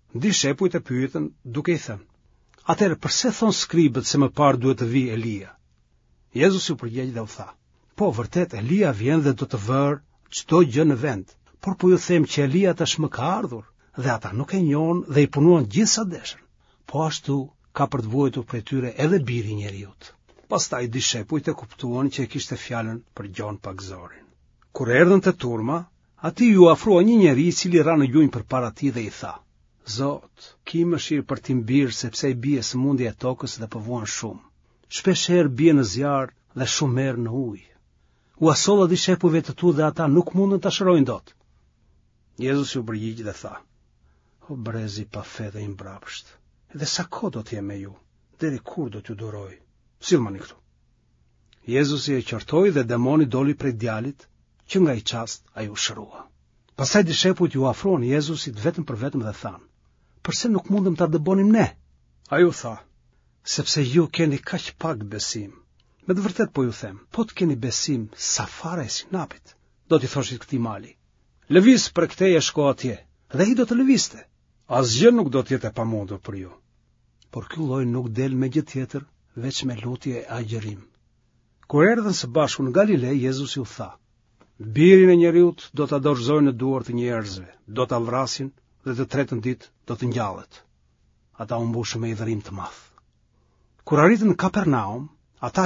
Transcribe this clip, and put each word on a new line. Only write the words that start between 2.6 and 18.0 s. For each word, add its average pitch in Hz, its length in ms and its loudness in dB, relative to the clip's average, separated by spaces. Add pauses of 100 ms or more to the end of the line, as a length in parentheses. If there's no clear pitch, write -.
"Atëherë 185 380 0
pse - 260 0
thon 214 220 0
skribët 139 540 0
se - 120 -2
më 139 100 4 (100)
parë 139 220 4
duhet 127 200 0
të 117 120 -2
vijë 127 220 0
Elia?" 107 360 -6 (840)
Jezusi 175 380 2
u 131 40 -4
përgjigj 123 380 -8
dhe 113 80 -6
u 107 140 -12
tha: 95 120 -16 (500)
"Po, 208 120 2
vërtet, 120 440 -4
Elia 147 380 0
vjen 127 300 0
dhe 139 120 2
do 135 120 -6
të - 200 -8
vër 139 280 0 (380)
çdo - 300 2
gjë 143 240 2
në 139 180 4
vend, 107 240 -6 (340)
por 190 140 -4
po 180 140 2
ju 175 80 6
them 175 260 2
që 143 200 0
Elia 175 300 2
tashmë 156 340 -2
ka 139 300 -4
ardhur, 120 260 -8 (320)
dhe 131 140 -2
ata 110 220 -4
nuk 139 220 -4
e 190 80 0
njohën 160 460 0
dhe 147 140 4
i 139 120 4
punuan 151 320 6
gjithë 170 280 2
sa 220 100 -2
dëshën. - 380 -12 (460)
Po 147 160 -4
ashtu 143 320 -4 (360)
ka 143 140 0
për 135 160 -4